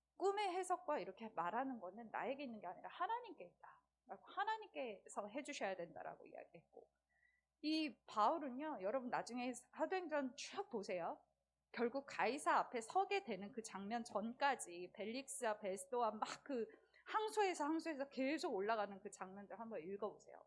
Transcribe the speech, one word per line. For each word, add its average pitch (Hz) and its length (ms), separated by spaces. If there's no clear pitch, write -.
"꿈의 392 360
해석과 349 460
이렇게 190 300
말하는 220 500
거는 208 320
나에게 247 320
있는 226 180
게 175 60
아니라 180 220
하나님께 415 560
있다. - 360
하나님께서 277 1200
해주셔야 262 460
된다."라고 - 500
이야기했고 - 600
이 302 340
바울은요, 269 760
여러분 240 280
나중에 247 440
사도행전 302 800
쭉 - 340
보세요. 196 480
결국 240 360
가이사 269 500
앞에 226 240
서게 392 420
되는 202 300
그 220 100
장면 208 400
전까지 214 880
벨릭스와 220 640
베스도와 214 520
막 - 320
그 240 220
항소에서 415 560
항소에서 302 440
계속 269 440
올라가는 202 460
그 196 100
장면들 190 500
한번 226 220
읽어보세요. 196 640